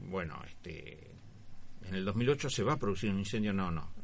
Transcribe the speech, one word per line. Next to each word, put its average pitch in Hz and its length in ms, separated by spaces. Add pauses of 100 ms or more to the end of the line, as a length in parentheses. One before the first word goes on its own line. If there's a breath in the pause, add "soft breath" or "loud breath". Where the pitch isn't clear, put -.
bueno, 90 380
este, - 520 (880)
en 92 60
el 95 100
dos 101 100
mil 120 160
ocho 143 180
se - 140
va 110 120
a 147 40
producir 101 320
un 98 80
incendio". 104 340
No, 95 180
no, 78 220 (120)